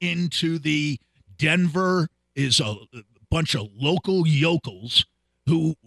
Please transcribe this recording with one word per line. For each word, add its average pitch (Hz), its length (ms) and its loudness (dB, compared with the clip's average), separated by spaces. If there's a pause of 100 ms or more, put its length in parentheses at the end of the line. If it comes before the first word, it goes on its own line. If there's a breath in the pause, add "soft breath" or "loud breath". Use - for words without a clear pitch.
into 170 580 -2
the 151 400 -2 (380)
Denver 180 720 2 (260)
is 135 240 0
a 107 180 -2 (540)
bunch 160 240 0
of 104 200 -4
local 165 520 0
yokels 139 800 0 (400)
who 160 300 2 (100)